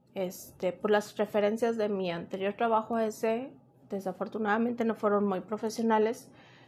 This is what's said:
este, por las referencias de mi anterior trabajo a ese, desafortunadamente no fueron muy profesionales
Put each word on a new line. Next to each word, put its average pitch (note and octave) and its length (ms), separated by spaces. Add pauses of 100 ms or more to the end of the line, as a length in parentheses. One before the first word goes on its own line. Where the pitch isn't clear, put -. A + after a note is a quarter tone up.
(140)
este, F3+ 600
por G#3 180
las G#3 240
referencias A3 640
de G#3+ 100
mi F#3+ 240
anterior F#3+ 440
trabajo A3+ 420
a A3+ 80
ese, A3+ 480 (360)
desafortunadamente A3 920
no A3+ 100
fueron G#3 320
muy F#3+ 140
profesionales A3 880 (380)